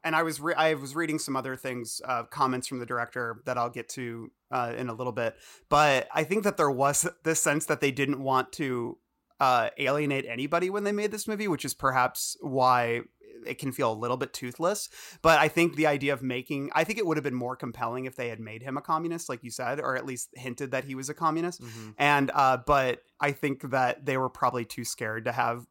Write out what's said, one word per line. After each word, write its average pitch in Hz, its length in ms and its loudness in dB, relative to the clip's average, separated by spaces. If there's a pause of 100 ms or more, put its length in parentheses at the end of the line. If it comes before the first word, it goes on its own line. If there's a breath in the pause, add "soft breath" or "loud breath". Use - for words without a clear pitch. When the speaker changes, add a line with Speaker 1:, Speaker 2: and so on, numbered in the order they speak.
Speaker 1:
and 160 120 0
I 165 80 4
was 156 160 -4
re-, 156 160 -2
I 160 180 4
was 139 220 -6
reading 156 240 -2
some 139 160 -4
other 131 200 -4
things, 123 500 -8
uh, 123 180 -2
comments 127 440 0
from 127 120 -8
the 120 80 -8
director 117 580 -4
that 127 140 -2
I'll 127 100 0
get 120 200 -10
to, 117 420 -10 (180)
uh, 120 260 -2
in 123 140 -4
a 117 40 -6
little 123 200 -6
bit. 113 220 -2 (340 loud breath)
But 143 420 6
I 156 120 2
think 190 200 0
that 202 140 2
there 147 140 4
was 135 360 2 (160)
this 160 160 2
sense 156 280 2
that 151 140 0
they 139 100 4
didn't 135 280 0
want 131 340 0
to, 123 440 -4 (420)
uh, 123 380 4
alienate 139 480 0
anybody 147 460 0
when 202 140 -2
they 202 60 0
made 208 200 -2
this 214 160 -8
movie, 214 200 -2
which 165 160 -2
is 135 120 -6
perhaps 131 680 0
why 127 600 4 (440)
it - 140 -8
can 135 120 -4
feel 127 200 2
a - 20 0
little 120 240 -2
bit 131 160 -4
toothless. 165 560 -4 (320 loud breath)
But 165 180 8
I 156 80 6
think 170 280 4
the 151 120 4
idea 143 260 2
of 123 80 -4
making, 135 520 -4
I 160 100 4
think 185 160 -2
it 208 60 0
would 160 120 2
have 147 60 -4
been 139 100 -2
more 123 220 -4
compelling 123 500 -6
if 127 100 -10
they 120 140 -6
had 110 100 -10
made 110 220 -12
him 135 160 -8
a 147 40 -6
communist, 165 480 -4
like 123 140 -6
you 120 80 -12
said, 127 280 -4
or 131 160 -2
at 127 100 -4
least 131 280 -8
hinted 131 380 -8
that 131 120 -2
he 139 120 -8
was 131 140 -8
a 151 40 -6
communist. 165 480 -2
Speaker 2:
Mm-hmm. 113 360 -14
Speaker 1:
And, 139 360 4
uh, 131 240 6
but 131 460 2 (160)
I 147 120 2
think 135 400 -4
that 127 340 0
they 135 120 0
were 131 120 2
probably 123 360 0
too - 180 -10
scared 113 420 -4
to 123 60 0
have 120 400 -2